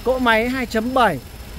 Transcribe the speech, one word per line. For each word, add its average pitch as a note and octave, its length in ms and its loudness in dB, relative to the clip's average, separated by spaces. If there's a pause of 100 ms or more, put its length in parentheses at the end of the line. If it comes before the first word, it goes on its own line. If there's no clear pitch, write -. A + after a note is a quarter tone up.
Cỗ B3+ 160 0
máy A#3 300 2
hai C4 160 -4
chấm A3+ 280 -2
bảy G#3 260 4 (400)